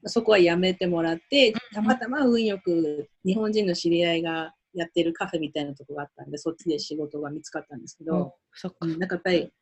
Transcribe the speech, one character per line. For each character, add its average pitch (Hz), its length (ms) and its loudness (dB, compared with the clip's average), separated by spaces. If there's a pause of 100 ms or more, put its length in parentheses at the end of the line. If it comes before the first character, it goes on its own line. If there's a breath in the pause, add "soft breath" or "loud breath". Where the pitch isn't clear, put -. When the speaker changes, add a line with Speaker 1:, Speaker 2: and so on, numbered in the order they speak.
Speaker 1:
そ 226 180 0
こ 220 100 4
は 202 60 8
や 170 180 6
め 185 180 2
て 185 120 -2
も 170 160 2
ら 165 120 0
っ 170 40 -8
て、 269 300 4
Speaker 2:
う 214 40 2
ん - 20 -4
う - 20 -4
ん。 226 40 -4 (140)
Speaker 1:
た 214 80 -2
ま 247 140 4
た 233 120 -8
ま 277 180 0
運 233 180 4
よ 202 140 0
く 156 500 -2 (160)
日 185 100 2
本 214 180 0
人 214 140 2
の 175 80 0
知 170 140 -2
り 170 160 4
合 170 100 2
い 165 80 0
が 160 320 -6 (200)
や 170 120 -4
っ - 40 -16
て 175 120 2
る 165 100 2
カ 185 140 -6
フ 175 120 -6
ェ - 20 -2
み 147 120 -6
た 151 100 -4
い 143 40 -4
な 139 80 -10
と 143 100 -20
こ 143 100 -12
が 147 80 -8
あ - 40 -8
っ - 80 -20
た 135 100 -16
ん 139 60 -14
で、 147 80 -8
そ 160 140 -6
っ - 40 -12
ち - 80 -20
で 156 140 -2
仕 151 180 -8
事 147 240 -6
が 147 100 -8
見 151 100 -10
つ - 100 -18
か 156 100 -8
っ 147 80 -18
た 143 80 -16
ん 120 40 -12
で - 80 -18
す - 80 -20
け 160 80 -20
ど、 160 120 -2
Speaker 2:
お、 175 180 -2 (180)
そ - 160 -10
っ - 40 -10
か。 - 100 -20
Speaker 1:
う 170 60 -4
ん、 160 100 -4
な 185 80 -2
ん - 20 -10
か 185 80 -4
や - 20 -4
っ - 40 -10
ぱ 190 80 0
り 170 200 2 (120)